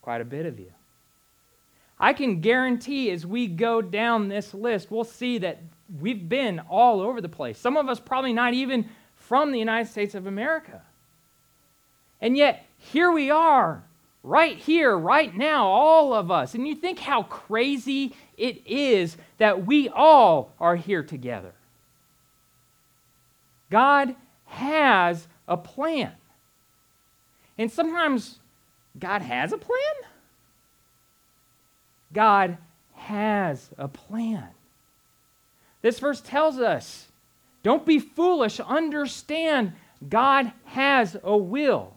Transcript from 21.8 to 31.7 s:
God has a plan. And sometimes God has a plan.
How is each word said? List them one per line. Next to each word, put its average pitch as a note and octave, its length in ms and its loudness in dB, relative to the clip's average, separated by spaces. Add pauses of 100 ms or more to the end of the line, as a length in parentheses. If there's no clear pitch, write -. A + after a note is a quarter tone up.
God C4+ 440 4 (320)
has A3+ 800 2 (220)
a - 80 -2
plan. C#4+ 560 -6 (1500)
And A3+ 120 -4
sometimes D#4+ 680 -2 (600)
God F#3+ 240 -4
has C3+ 300 -4
a G#4+ 60 -6
plan. B4 200 -4 (2250)